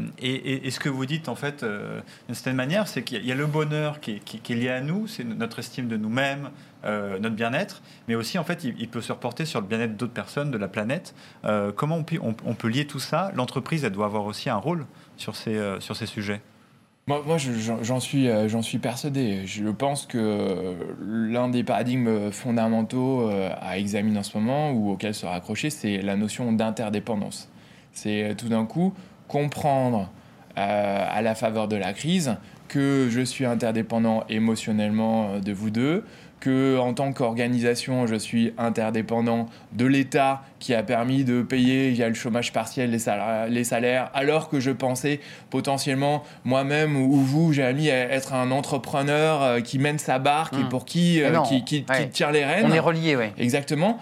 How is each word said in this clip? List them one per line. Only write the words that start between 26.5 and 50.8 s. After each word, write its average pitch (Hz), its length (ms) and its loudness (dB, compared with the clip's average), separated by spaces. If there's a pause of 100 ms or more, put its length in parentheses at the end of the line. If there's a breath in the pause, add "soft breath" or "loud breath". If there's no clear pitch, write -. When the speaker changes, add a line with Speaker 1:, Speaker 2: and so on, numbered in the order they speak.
Speaker 2:
d'interdépendance. 107 1000 -2 (420 loud breath)
C'est, 107 320 -2
euh, 107 100 -2
tout 113 140 -6
d'un 110 160 2
coup 180 300 0 (340 loud breath)
comprendre, 135 840 0 (480 loud breath)
euh, 101 520 0
à 104 120 0
la 113 120 2
faveur 110 340 0
de 107 80 0
la 98 160 -2
crise 147 440 0 (320 loud breath)
que 139 420 4
je 120 100 2
suis 127 240 -2
interdépendant 113 840 2
émotionnellement, 110 1000 2
euh, 101 120 -4
de 101 120 -2
vous 104 180 -4
deux, 131 340 0 (360 loud breath)
que 131 380 4
en 123 140 2
tant 139 220 0
qu'organisation, 120 920 2
je 110 100 0
suis 117 420 2
interdépendant 113 880 0 (260 loud breath)
de 120 140 2
l'État 135 560 2 (160 loud breath)
qui - 160 0
a 110 80 4
permis 123 420 2
de 123 160 2
payer 131 500 4
via 120 160 2
le 117 80 0
chômage 120 380 -2
partiel 120 380 0
les 117 80 2
sala-, 110 500 0
les 120 160 2
salaires, 123 480 2
alors 151 380 2
que 143 100 2
je 131 100 2
pensais 135 500 0 (280 loud breath)
potentiellement 139 760 0 (220 loud breath)
moi-même 143 520 2
ou, 131 180 6
ou 139 80 8
vous, 151 320 4
Jérémy, 139 340 4
être 131 460 2
un 127 160 2
entrepreneur, 147 920 2
euh, 120 180 4
qui 127 180 -2
mène 147 200 2
sa 135 200 0
barque 147 340 2
et 135 120 2
Speaker 3:
Hmm. - 40 0
Speaker 2:
pour 113 160 -2